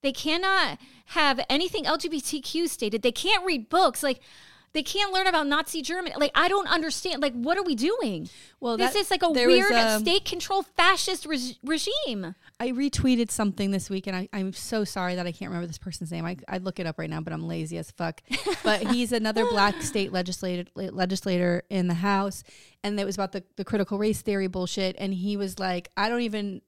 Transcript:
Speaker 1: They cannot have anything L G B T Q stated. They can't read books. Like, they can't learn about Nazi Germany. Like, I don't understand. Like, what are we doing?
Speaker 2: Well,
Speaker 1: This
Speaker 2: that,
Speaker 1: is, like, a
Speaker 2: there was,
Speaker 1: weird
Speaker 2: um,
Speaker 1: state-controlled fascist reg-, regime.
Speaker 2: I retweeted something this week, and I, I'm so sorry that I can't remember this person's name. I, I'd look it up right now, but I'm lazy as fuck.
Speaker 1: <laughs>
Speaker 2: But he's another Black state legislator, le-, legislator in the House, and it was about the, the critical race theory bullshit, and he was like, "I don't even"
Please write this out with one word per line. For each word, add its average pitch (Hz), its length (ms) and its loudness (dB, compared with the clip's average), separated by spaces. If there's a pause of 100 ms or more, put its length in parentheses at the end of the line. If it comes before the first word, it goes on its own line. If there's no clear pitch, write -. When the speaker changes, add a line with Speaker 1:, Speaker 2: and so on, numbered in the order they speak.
Speaker 1:
They 277 100 2
cannot 339 640 2 (280)
have 285 340 2 (100)
anything 320 360 0
L 311 120 2
G 339 100 -4
B 302 120 -4
T 294 200 -6
Q 330 280 -2
stated. 214 340 -2
They 247 100 4
can't 370 320 2
read 294 240 0
books. 320 340 4
Like, 277 180 0 (520)
they 311 100 0
can't 403 280 0
learn 370 160 2
about 330 200 4
Nazi 311 340 0
Germany. 339 380 -4
Like, 294 160 2
I 339 140 6
don't 392 200 2
understand. 330 540 -2
Like, 277 100 0
what 240 240 0
are 403 60 0
we 349 120 0
doing? 220 540 -2 (320)
Speaker 2:
Well, 233 160 -2
Speaker 1:
This - 160 2
Speaker 2:
that, 415 80 2
Speaker 1:
is, - 100 0
like, 370 120 2
a 339 100 4
Speaker 2:
there 247 160 4
was, - 80 8
Speaker 1:
weird 247 160 6
Speaker 2:
um, 226 300 4
Speaker 1:
state-controlled 359 640 0 (100)
fascist 370 480 4
reg-, 254 400 -4
regime. 294 720 -2 (260)
Speaker 2:
I 247 120 -2
retweeted 254 580 2
something 202 400 0
this 196 180 -2
week, 190 180 -4
and 196 80 -4
I, 185 200 -4
I'm 190 180 -2
so 220 320 -2
sorry 180 300 -2
that 180 120 -4
I 175 60 -6
can't 180 180 -10
remember 175 160 -4
this 160 120 -10
person's 165 340 -8
name. 165 140 -4
I, 175 100 -4 (100)
I'd 185 160 -4
look 185 160 -6
it 180 80 -4
up 160 120 -6
right 160 100 -6
now, 160 140 -4
but 160 100 -6
I'm 160 160 -6
lazy 165 300 -4
as 165 120 -10
fuck. 165 360 -6
Speaker 1:
<laughs> - 360 -2
Speaker 2:
But 214 260 4
he's 240 240 0
another 220 340 2
Black 208 340 4
state 202 320 -2
legislator, 180 640 -4
le-, 190 160 -6
legislator 180 800 2
in 185 160 2
the 175 80 2
House, 196 480 0 (420)
and 202 160 -2
it 202 60 0
was 196 80 -2
about 190 180 -2
the, 190 120 -6 (120)
the 190 80 -4
critical 202 320 0
race 214 240 2
theory 196 280 0
bullshit, 185 500 -2
and 196 160 -2
he 196 240 -2
was 190 220 -4
like, 180 360 -2
"I 202 120 2
don't 240 140 2
even" 208 460 -4